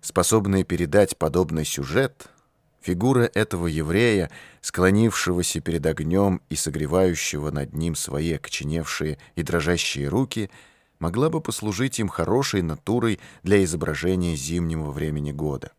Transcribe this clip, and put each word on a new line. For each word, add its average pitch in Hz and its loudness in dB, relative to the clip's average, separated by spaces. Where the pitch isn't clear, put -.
способные 98 2
передать 87 2
подобный 80 2
сюжет, 78 -2
фигура 117 2
этого 87 0
еврея, 85 2
склонившегося 92 2
перед 82 -2
огнем 87 2
и 80 -6
согревающего 76 0
над 71 -6
ним 82 -2
свои 80 -4
окоченевшие 76 -4
и 85 -4
дрожащие 76 0
руки, 107 -2
могла 98 0
бы 165 -2
послужить 107 -4
им 98 0
хорошей 101 0
натурой 104 -2
для 98 6
изображения 85 0
зимнего 80 -2
времени 73 -4
года. 71 -6